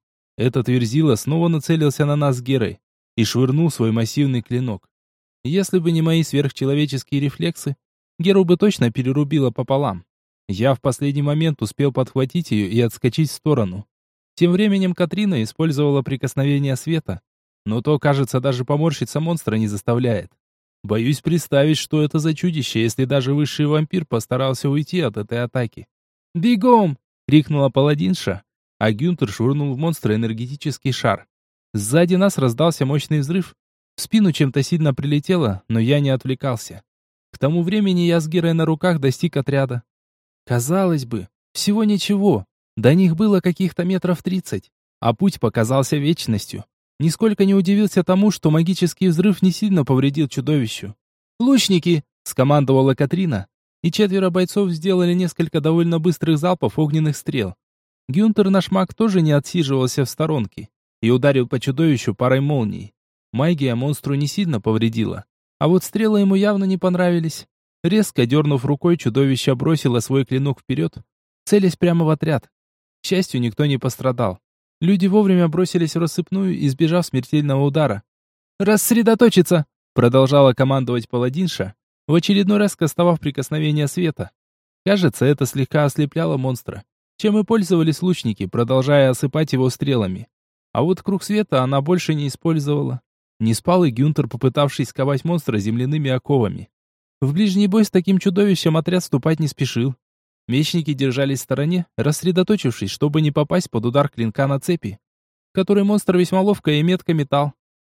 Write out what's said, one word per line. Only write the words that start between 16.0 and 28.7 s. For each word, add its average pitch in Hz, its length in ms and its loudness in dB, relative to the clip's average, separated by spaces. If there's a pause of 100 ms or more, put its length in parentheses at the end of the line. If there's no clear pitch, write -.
прикосновение 139 720 -2
света, 156 460 -6 (440)
но 110 160 -2
то, 147 160 2
кажется, 139 420 0
даже 127 240 -2
поморщиться 147 560 -2
монстра 160 360 -4
не 110 120 0
заставляет. 117 640 -2 (520)
Боюсь 113 380 -2
представить, 156 580 0
что 151 240 -2
это 151 160 -2
за 156 160 -2
чудище, 156 460 -2
если 117 240 0
даже 135 280 0
высший 147 320 -2
вампир 151 400 -2
постарался 131 640 -2
уйти 151 300 -2
от 113 180 -2
этой 117 260 -6
атаки. - 440 -6 (480)
«Бегом!» 208 640 2 (280)
крикнула 143 420 4
паладинша, 147 720 0 (340)